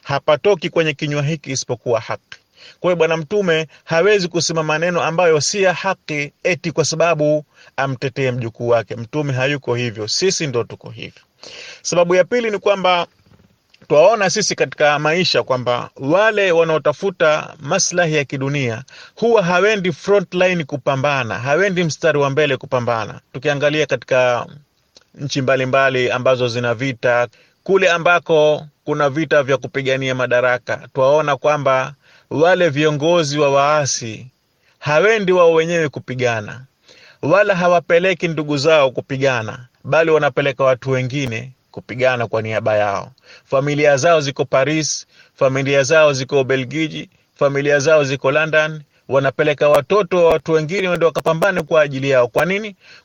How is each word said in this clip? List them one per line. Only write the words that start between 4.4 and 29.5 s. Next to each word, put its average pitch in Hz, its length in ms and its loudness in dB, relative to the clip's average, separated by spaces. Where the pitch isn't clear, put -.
maneno 156 400 -2
ambayo 160 380 2
si 202 220 -2
ya 180 120 4
haki 151 580 -6
eti 170 300 -4
kwa 160 120 -2
sababu 151 600 0
amtetee 135 540 -4
mjukuu 120 380 -6
wake. 113 280 0
Mtume 143 360 -6
hayuko 131 420 -2
hivyo, 110 340 -6
sisi 180 380 -2
ndo 120 180 -4
tuko - 260 -16
hivyo. - 320 -18
Sababu 175 320 0
ya 185 100 4
pili 233 260 -2
ni 196 80 -4
kwamba 185 480 0
twaona 190 420 4
sisi - 240 -4
katika 147 440 0
maisha 151 440 0
kwamba 120 540 -4
wale 196 560 2
wanaotafuta 160 1080 0
maslahi 170 560 -2
ya 143 80 0
kidunia 135 580 -4
huwa 226 260 2
hawendi 180 500 0
front 196 420 0
line 180 300 0
kupambana, 135 760 -2
hawendi 175 460 0
mstari 151 340 -2
wa 143 120 0
mbele 139 260 0
kupambana. 117 640 -4
Tukiangalia 147 540 -2
katika 123 600 0
nchi 139 280 -6
mbalimbali 131 680 0
ambazo 123 380 0
zina 120 260 -2
vita, 120 540 -2
kule 185 260 2
ambako 165 760 2
kuna 147 260 0
vita 147 320 2
vya 131 140 0